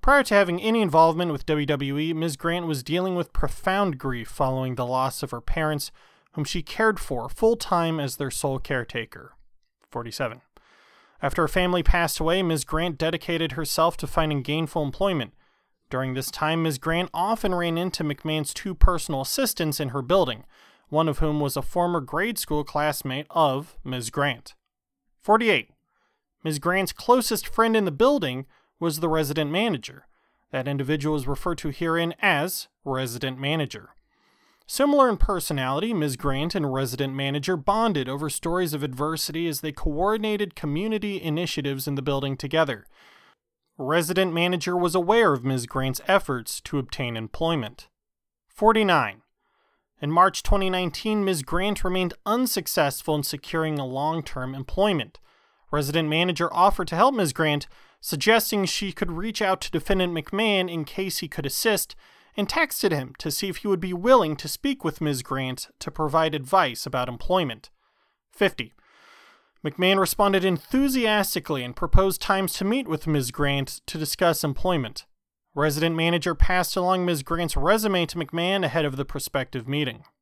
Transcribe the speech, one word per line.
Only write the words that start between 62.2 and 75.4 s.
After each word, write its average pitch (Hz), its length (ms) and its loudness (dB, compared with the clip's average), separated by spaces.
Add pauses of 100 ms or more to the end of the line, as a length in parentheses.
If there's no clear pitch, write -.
and 202 140 -2
texted 285 420 0
him 135 260 -4
to 156 140 -4
see 196 160 -4
if 185 100 -6
he - 100 -6
would 190 120 0
be 180 140 -4
willing 180 420 4
to - 120 -10
speak 269 360 -4
with 156 180 -4
Ms. 143 220 -2
Grant 131 460 -6 (100)
to - 100 -8
provide 156 460 0
advice 139 500 0
about 127 240 -2
employment. 127 640 -2 (600)
Fifty. - 420 0 (920)
McMahon 180 320 2
responded 196 460 2
enthusiastically 214 1200 0
and 123 120 -8
proposed 190 460 6
times 190 320 0
to - 120 -4
meet 233 220 0
with 156 200 -2
Ms. 139 240 2
Grant 139 560 -2
to - 100 -10
discuss 156 460 0
employment. 143 640 -2 (500)